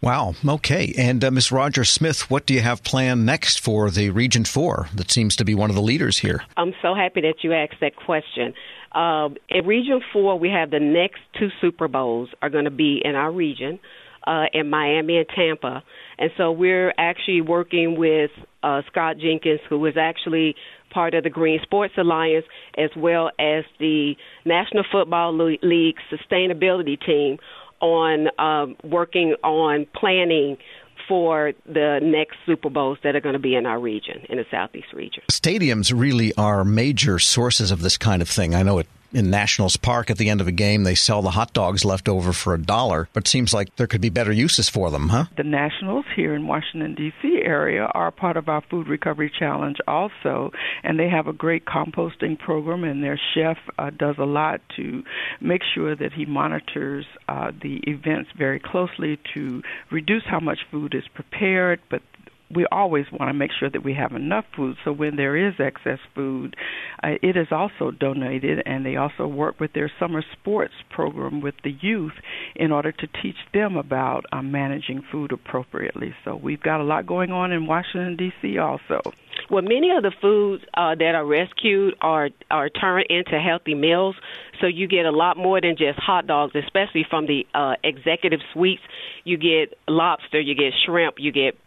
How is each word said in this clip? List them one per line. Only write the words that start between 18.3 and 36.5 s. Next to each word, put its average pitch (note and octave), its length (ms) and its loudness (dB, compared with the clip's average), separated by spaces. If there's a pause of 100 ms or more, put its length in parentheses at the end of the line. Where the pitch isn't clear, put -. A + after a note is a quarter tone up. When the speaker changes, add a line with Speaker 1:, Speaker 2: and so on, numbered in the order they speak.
Speaker 2:
uh, C#3+ 260 0
Scott D#3+ 280 -2
Jenkins, D#3 500 0
who D3+ 180 0
is D3+ 120 0
actually D#3+ 580 0 (360)
part E3+ 220 0
of E3 120 0
the E3 40 0
Green D#3+ 320 2
Sports G3+ 360 0
Alliance, D#3+ 480 2 (320)
as D#3 180 2
well E3 420 2
as D3+ 280 0 (140)
the D3+ 360 0 (300)
National F3+ 440 0
Football E3+ 460 2
Le-, D#3+ 260 2
League E3+ 360 4 (120)
sustainability F3+ 960 0
team D3 320 2 (440)
on, D#3+ 460 4 (100)
um, D3+ 460 0
working E3+ 580 2
on D3+ 540 2
planning E3+ 600 2 (500)
for E3 460 2 (120)
the D3 380 2
next D#3 320 2 (100)
Super D#3 240 0
Bowls C#3 340 0
that F3+ 120 2
are D3 60 2
gonna C#3 180 -2
be C3 160 2
in A#2+ 100 2
our A#2+ 140 -2
region, A2 480 -6
in B2 100 -4
the A#2 140 -4
Southeast - 420 -6
region. - 380 -12
Speaker 1:
Stadiums C3 640 2
really A#2 360 4
are G#2 320 2